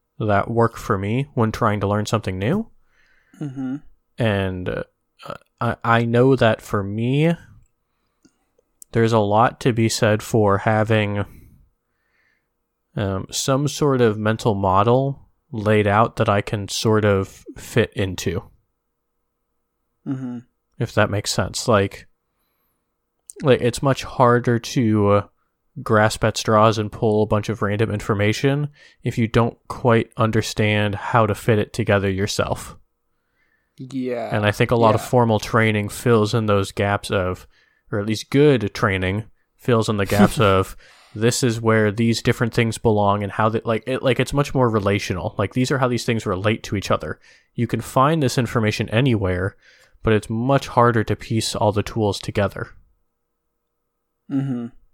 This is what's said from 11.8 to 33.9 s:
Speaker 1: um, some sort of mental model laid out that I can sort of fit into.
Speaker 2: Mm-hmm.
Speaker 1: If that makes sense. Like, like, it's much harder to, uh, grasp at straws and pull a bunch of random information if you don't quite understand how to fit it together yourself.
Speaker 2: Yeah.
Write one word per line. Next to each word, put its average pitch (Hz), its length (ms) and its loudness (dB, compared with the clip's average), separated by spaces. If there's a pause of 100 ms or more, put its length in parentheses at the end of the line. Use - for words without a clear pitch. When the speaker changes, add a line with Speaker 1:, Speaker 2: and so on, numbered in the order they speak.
Speaker 1:
um, 98 340 -4
some 139 380 -2
sort 139 320 0
of 110 180 4
mental 107 360 0
model 107 760 2 (240)
laid 107 340 2
out 107 300 2
that 110 120 0
I 101 120 2
can 101 280 -8
sort 107 360 0
of 98 400 0 (120)
fit - 380 -2
into. 95 480 -4 (1600)
Speaker 2:
Mm-hmm. 131 320 -8 (400)
Speaker 1:
If - 160 -6
that 104 160 2
makes 101 200 -4
sense. - 380 -4
Like, 101 380 0 (1400)
like, - 180 4
it's 117 220 -2
much 139 220 0
harder 120 540 2
to, 107 500 0
uh, 101 180 2 (560)
grasp - 420 2
at 110 120 0
straws 110 420 4
and 104 140 -6
pull 107 300 0
a 104 40 2
bunch 107 220 -2
of 107 140 -6
random 104 280 -2
information 110 800 0 (340)
if 123 140 -4
you 117 120 2
don't 117 280 0 (120)
quite 117 480 0
understand 107 800 0
how 110 320 2
to 101 80 -2
fit 110 240 0
it - 140 -4
together 101 380 0
yourself. - 640 -4 (1040)
Speaker 2:
Yeah. 127 560 -6